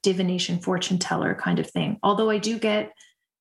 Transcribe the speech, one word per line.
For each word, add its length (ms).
divination 560
fortune 400
teller 360
kind 240
of 120
thing. 320
Although 260
I 80
do 220
get 340